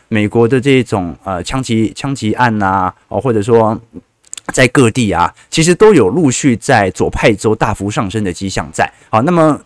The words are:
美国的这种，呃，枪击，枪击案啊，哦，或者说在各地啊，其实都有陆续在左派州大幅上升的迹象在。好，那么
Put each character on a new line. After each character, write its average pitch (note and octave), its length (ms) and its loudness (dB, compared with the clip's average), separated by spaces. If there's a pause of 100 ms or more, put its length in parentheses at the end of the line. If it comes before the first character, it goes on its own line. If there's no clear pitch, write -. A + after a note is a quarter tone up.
美 G#2+ 180 0
国 A#2 220 2
的 C3 120 0
这 C3 220 2
种， F2+ 340 -4 (100)
呃， F2+ 180 -6
枪 C3 180 -6
击， A2 320 -2
枪 C#3 220 -8
击 G#2+ 180 -4
案 A2+ 300 0
啊， F#2+ 300 0 (160)
哦， G#2+ 100 -4
或 A#2+ 140 -2
者 G#2 100 0
说 A2+ 340 2 (760)
在 C3 140 2
各 A#2+ 240 2
地 A2 200 -2
啊， E2+ 220 0 (160)
其 - 140 -2
实 F3 120 2
都 G#3+ 180 6
有 A#2+ 140 4
陆 C#3+ 220 0
续 B2 260 0
在 G#2 360 0
左 - 180 -4
派 - 240 2
州 G#2+ 220 0
大 A2 180 -2
幅 G2+ 160 -6
上 G#2 200 -4
升 G#2+ 140 -4
的 F#2 80 -4
迹 F#2+ 160 -8
象 F2+ 240 -6
在。 - 180 -2 (200)
好， A2 140 2
那 E3+ 80 2
么 D#3 340 2